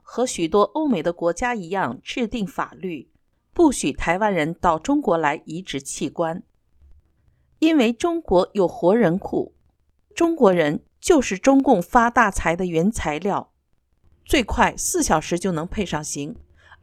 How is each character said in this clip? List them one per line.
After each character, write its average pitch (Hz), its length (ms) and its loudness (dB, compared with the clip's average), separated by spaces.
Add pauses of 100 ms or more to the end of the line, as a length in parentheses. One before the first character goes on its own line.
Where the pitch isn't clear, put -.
和 - 240 -4
许 170 220 -4
多 202 140 4
欧 311 260 0
美 190 160 0
的 170 80 0
国 170 220 -2
家 240 200 -4
一 185 160 -8
样 175 320 -4
制 - 240 -6
定 220 220 -6
法 156 300 -8
律， 160 340 -10 (420)
不 339 160 4
许 175 220 -2
台 170 260 -2
湾 208 160 0
人 160 200 0
到 165 260 0
中 285 220 0
国 180 160 0
来 156 280 -2
移 160 160 -12
植 143 200 -8
器 - 280 -8
官。 170 340 -6 (1160)
因 320 160 4
为 240 160 4
中 339 300 -4
国 185 320 2
有 190 120 2
活 175 300 2
人 190 240 2
库， - 340 -6 (640)
中 339 180 2
国 226 200 4
人 165 320 0 (160)
就 320 200 4
是 196 160 -4
中 269 240 4
共 247 200 4
发 233 280 2
大 233 220 2
财 170 240 0
的 185 100 -2
原 175 260 0
材 151 260 -4
料， 170 340 -4 (720)
最 285 180 2
快 196 340 0
四 - 240 -4
小 170 180 0
时 170 200 -4
就 190 120 -4
能 156 140 -4
配 196 200 -6
上 156 180 -6
刑， 147 320 -10 (460)